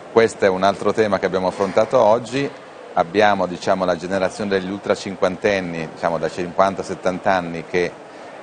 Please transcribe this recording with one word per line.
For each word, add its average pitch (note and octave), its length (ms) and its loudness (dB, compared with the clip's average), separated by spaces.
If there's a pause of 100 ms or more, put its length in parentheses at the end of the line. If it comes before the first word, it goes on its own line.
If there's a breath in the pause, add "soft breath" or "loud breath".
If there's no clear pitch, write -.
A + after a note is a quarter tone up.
(120)
questo A2+ 340 2
è - 20 6
un F#2 160 2
altro G2 280 2
tema G2+ 280 2
che F#2+ 80 0
abbiamo F#2 180 0
affrontato G2+ 560 2
oggi. A#2+ 480 2 (440)
Abbiamo, F#2+ 520 2
diciamo, F#2 400 -2
la F2+ 100 2
generazione F#2 540 -4
degli F#2+ 220 0
ultra G2+ 240 0
cinquantenni, F2+ 1000 -2
diciamo, E2+ 240 -2
da D#2+ 120 -2
cinquanta F2+ 520 0
a - 40 -6
settanta F#2 480 -2
anni, E2+ 360 -4
che F2 380 -2 (360 loud breath)